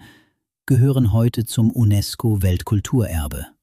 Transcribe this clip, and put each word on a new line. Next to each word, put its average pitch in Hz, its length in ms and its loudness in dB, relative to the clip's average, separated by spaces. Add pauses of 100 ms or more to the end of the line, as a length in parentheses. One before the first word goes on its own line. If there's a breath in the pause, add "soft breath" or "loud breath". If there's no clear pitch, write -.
(680 loud breath)
gehören 127 460 2
heute 117 320 0
zum - 280 0
unesco-Weltkulturerbe. 101 1800 -2 (140)